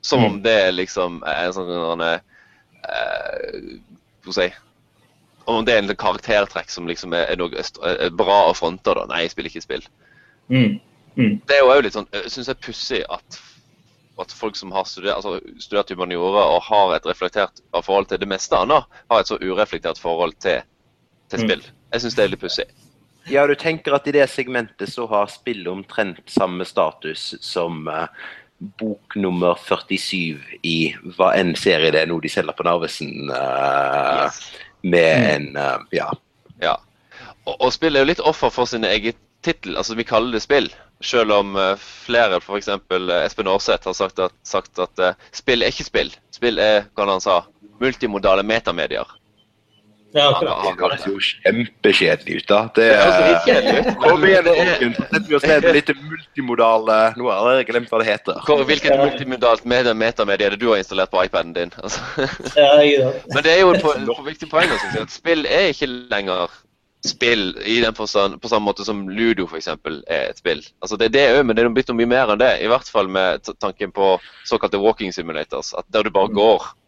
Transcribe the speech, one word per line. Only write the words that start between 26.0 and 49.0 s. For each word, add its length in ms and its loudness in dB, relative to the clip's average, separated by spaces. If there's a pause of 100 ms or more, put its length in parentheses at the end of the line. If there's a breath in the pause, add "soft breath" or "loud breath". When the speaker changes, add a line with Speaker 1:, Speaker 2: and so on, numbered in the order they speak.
Speaker 3:
samme 360 -2
status 760 -4
som, 460 -6
eh, 180 -6 (720 loud breath)
bok 360 -10
nummer 400 0
førtisyv 840 -6 (240)
i 300 -2 (240)
hva 180 4
enn 220 2
serie 340 2
det 120 4
er 40 -2
nå 140 -4
de 80 -6
selger 260 -4
på 80 -8
Narvesen, 680 -4
eh, 920 0
Speaker 1:
Yes. 260 -10 (320 loud breath)
Speaker 3:
med 340 4
Speaker 2:
Mm. 180 2
Speaker 3:
en, 220 -8
eh, 220 -4 (120)
ja. 200 -4 (500)
Speaker 1:
Ja. 140 0 (720 loud breath)
Og, 120 -8
og 140 2
spill 220 0
er 100 4
jo 80 0
litt 80 -4
offer 300 0
for 140 -2
sin 200 -4
egen 280 -2 (300)
tittel, 340 -6
altså 180 -6
vi 80 -4
kaller 280 0
det 100 -4
spill, 280 0 (320 soft breath)
selv 300 0
om, 260 2
eh, 180 2
flere, 640 0
for 160 -8
eksempel, 540 -4
eh, 160 0
Espen 200 -6
Aarseth 380 0
har 80 -6
sagt 260 -4
at, 120 0 (120)
sagt 360 -8
at, 200 -6
eh, 140 2 (180 soft breath)
spill 300 -2
er 60 0
ikke 180 -6
spill. 260 -4 (200)
Spill 260 -2
er, 280 2 (100)
hva 120 -2
han 140 0
sa, 220 0 (360)
multimodale 640 0
metamedier. 600 -2 (1120)